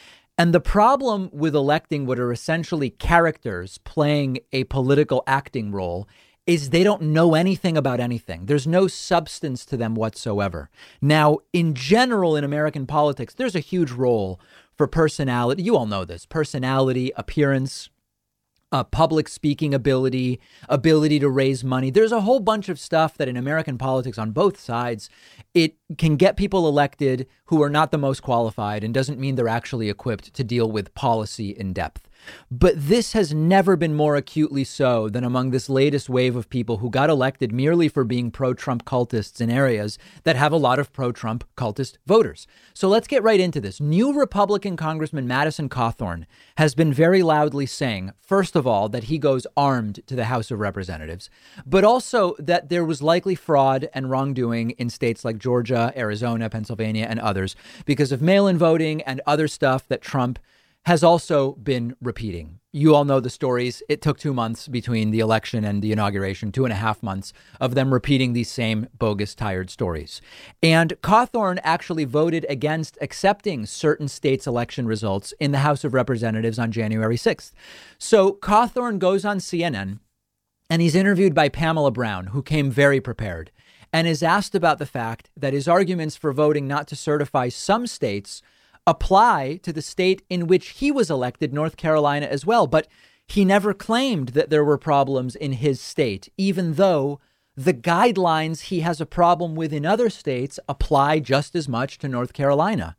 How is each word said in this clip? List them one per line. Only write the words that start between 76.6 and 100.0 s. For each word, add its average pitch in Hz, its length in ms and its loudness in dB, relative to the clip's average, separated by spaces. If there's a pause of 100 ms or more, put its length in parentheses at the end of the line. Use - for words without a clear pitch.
January 110 460 0
sixth. - 360 -2 (440)
So 196 340 4
Cawthorn 220 640 0
goes 190 280 0
on 202 160 -4
C 170 240 -4
N 151 100 -2
N, 98 240 -8 (680)
and 165 120 2
he's 170 140 4
interviewed 190 400 4
by 151 140 4
Pamela 156 420 0
Brown, 104 360 -4
who 127 140 -6
came 143 300 -2
very 139 300 4
prepared, 95 500 -8 (400)
and 165 160 0
is 160 160 -2
asked 185 320 0
about 165 240 2
the 143 60 -8
fact 113 500 -8
that 135 160 -4
his 139 160 -2
arguments 170 480 2
for 151 160 -4
voting 147 340 2
not 143 220 -4
to 147 80 -12
certify 143 540 -2
some 226 380 -2
states - 540 -8 (440)
apply 175 800 2
to 165 100 -6
the 151 80 -8
state 190 480 0
in 175 180 -4
which 180 220 4
he 277 240 -2
was 247 160 2
elected, 127 440 -4
North 151 220 -2
Carolina, 147 500 2
as 143 200 -6
well. 214 220 4
But 156 200 0 (400)
he 202 160 2
never 196 300 4
claimed 214 560 -2
that 143 200 0
there 151 140 4
were 147 140 2
problems 135 580 0
in 139 160 -6
his 131 300 -2
state, 110 560 -4
even 180 380 0
though 147 440 2 (380)
the 143 160 2
guidelines 170 880 0
he 180 180 -4
has 165 220 -2
a 156 40 -8
problem 170 500 2
with 160 180 -4
in 147 120 -4
other 220 240 2